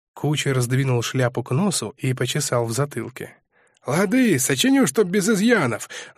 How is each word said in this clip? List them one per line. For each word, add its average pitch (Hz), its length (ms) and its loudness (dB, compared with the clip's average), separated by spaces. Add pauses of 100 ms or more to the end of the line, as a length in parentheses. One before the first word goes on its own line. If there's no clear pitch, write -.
(140)
Кучер 139 480 0
сдвинул 127 400 0
шляпу 123 420 -2
к - 80 -10
носу 139 460 -2
и 131 160 -2
почесал 127 520 -2
в 113 60 -4
затылке. 113 640 -6 (500)
«Лады, 190 540 2
сочиню, 247 460 2
чтоб 202 220 2
без 190 220 0
изъянов, 185 600 0 (280)